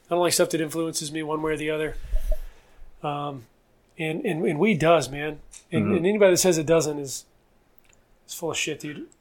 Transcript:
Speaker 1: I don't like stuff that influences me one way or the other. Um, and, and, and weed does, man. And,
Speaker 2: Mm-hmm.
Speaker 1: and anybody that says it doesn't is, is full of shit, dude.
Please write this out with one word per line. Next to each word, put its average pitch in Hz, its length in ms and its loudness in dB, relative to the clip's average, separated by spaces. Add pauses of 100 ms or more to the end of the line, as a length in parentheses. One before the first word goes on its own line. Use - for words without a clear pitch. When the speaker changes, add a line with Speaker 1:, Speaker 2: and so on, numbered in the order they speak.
Speaker 1:
I - 100 -20
don't 175 40 2
like 175 140 2
stuff 175 180 4
that 160 100 0
influences 160 500 -4
me 156 120 -4
one 156 180 -4
way 156 120 -2
or 151 40 -4
the 151 140 -4
other. 156 240 -4 (1040)
Um, 143 440 -6 (520)
and, 160 280 -4
and, 175 200 -2
and 156 140 0
weed 196 200 2
does, 156 300 4
man. 147 300 -8 (320)
And, - 140 2
Speaker 2:
Mm-hmm. - 120 2
Speaker 1:
and 165 100 0
anybody 202 260 6
that 165 40 4
says 180 200 4
it 156 80 -2
doesn't 151 340 2
is, 139 260 -10 (1000)
is - 60 -14
full 160 180 -6
of 139 60 -6
shit, 151 220 -4
dude. 151 260 -12 (160)